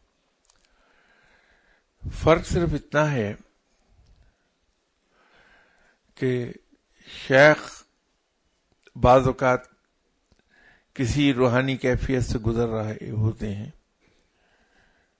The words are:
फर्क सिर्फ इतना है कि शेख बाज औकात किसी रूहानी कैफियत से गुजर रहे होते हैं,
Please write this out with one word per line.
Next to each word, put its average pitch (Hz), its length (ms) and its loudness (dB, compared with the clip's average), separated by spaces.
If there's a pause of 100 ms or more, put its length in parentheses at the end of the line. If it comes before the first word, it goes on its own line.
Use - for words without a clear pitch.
(2250)
फर्क 165 220 2
सिर्फ 170 280 -2
इतना 147 300 -2
है 120 340 -4 (2750)
कि 123 360 -4 (480)
शेख - 800 4 (1120)
बाज 123 300 6
औकात 127 440 -2 (1200)
किसी 139 360 0
रूहानी 127 460 0
कैफियत 127 460 -2
से 120 160 -4
गुजर 117 280 -2
रहे 110 420 -8
होते 110 380 -4
हैं, 107 260 -10 (1500)